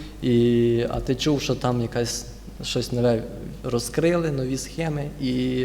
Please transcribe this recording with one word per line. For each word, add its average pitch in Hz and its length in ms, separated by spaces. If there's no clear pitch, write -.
І, 120 680
а 117 100
ти 135 140
чув, 139 280
що 127 120
там 123 280
якась, 117 440
щось - 280
нове 120 300
розкрили, 160 680
нові 131 260
схеми? 147 540
І, 131 100